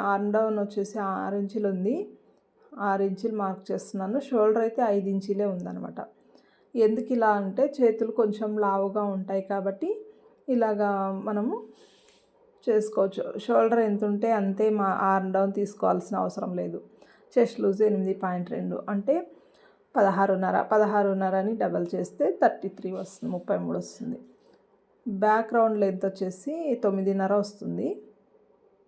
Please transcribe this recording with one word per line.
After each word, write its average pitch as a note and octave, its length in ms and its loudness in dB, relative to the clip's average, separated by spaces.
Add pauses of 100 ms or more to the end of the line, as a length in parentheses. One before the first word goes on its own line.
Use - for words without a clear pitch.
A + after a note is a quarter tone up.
(100)
ఆర్మ్ G3+ 260 0
డౌన్ A3 280 0
వచ్చేసి G3+ 320 -4 (140)
ఆరు F#3+ 320 -4
ఇంచులు G3+ 320 -2
ఉంది, G3 220 0 (920)
ఆరు G3 200 2
ఇంచులు G#3+ 340 -4
మార్క్ F#3+ 280 -4
చేస్తున్నాను. F#3+ 480 -4 (100)
షోల్డర్ A3 380 4
అయితే A3+ 160 -2 (140)
ఐదు G3 180 0
ఇంచులే G3 400 -2
ఉందన్నమాట. F3+ 460 -8 (880)
ఎందుకు A3 300 0
ఇలా A3 140 4 (120)
అంటే G3 220 0 (140)
చేతులు A3+ 420 2
కొంచెం G#3+ 300 0 (140)
లావుగా G3 400 0 (120)
ఉంటాయి G3 260 -4 (100)
కాబట్టి G3 380 -2 (640)
ఇలాగా G#3+ 360 2 (380)
మనము G#3+ 260 -2 (1120)
చేసుకోవచ్చు. F#3+ 560 2 (220)
షోల్డర్ A3+ 440 4
ఎంత G#3 140 0 (100)
ఉంటే G#3 160 0 (120)
అంతే G3 240 0 (160)
మా G3 80 2 (220)
ఆర్మ్ F#3+ 260 2
డౌన్ G3 240 2
తీసుకోవాల్సిన F#3 640 0
అవసరం F#3 280 -4 (100)
లేదు. E3+ 200 -6 (540)
చెస్ట్ A#3 280 2
లూజ్ G3 260 2
ఎనిమిది F#3+ 260 0 (100)
పాయింట్ F3+ 320 -4
రెండు F3+ 200 -4 (160)
అంటే G3+ 220 0 (840)
పదహారున్నర, F#3+ 600 4 (160)
పదహారున్నరని G3+ 800 2 (100)
డబల్ F3 320 0
చేస్తే F#3 300 -2 (180)
థర్టీ - 340 2
త్రీ F#3 220 -10
వస్తుంది, F3 380 -8
ముప్పై F3+ 280 -2
మూడు E3+ 180 -4
వస్తుంది. - 360 -10 (1040)
బ్యాక్ A3 320 2
రౌండ్ A3+ 260 4
లెంత్ F#3+ 260 2
వచ్చేసి F#3+ 440 -6 (320)
తొమ్మిదిన్నర G3 480 0 (100)
వస్తుంది, F3+ 460 -6 (1000)